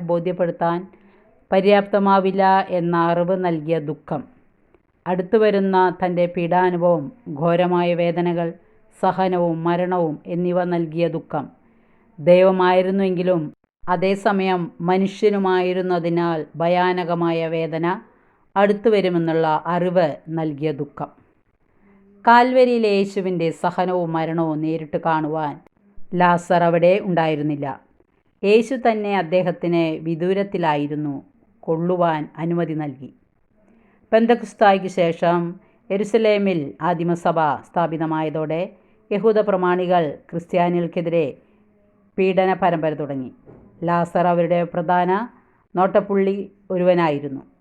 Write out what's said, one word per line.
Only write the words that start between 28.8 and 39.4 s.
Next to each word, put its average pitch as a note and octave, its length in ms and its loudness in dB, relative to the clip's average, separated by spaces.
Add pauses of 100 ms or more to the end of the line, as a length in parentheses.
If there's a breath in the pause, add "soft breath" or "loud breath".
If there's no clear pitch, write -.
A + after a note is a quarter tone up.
തന്നെ G#3+ 260 0 (120)
അദ്ദേഹത്തിന് E3+ 600 0 (240)
വിദൂരത്തിലായിരുന്നു D#3+ 1080 -2 (500)
കൊള്ളുവാൻ E3 560 0 (220)
അനുമതി E3+ 380 -4
നൽകി. C#3 280 -12 (1040 soft breath)
പെന്തക്കുസ്തായ്ക്ക് A3 760 2 (100)
ശേഷം E3+ 400 0 (500 soft breath)
യെരുസലേമിൽ G3+ 720 0 (300)
ആദിമസഭ E3+ 500 0 (280)
സ്ഥാപിതമായതോടെ D#3+ 960 -4 (500 soft breath)
യഹൂദ G#3 360 2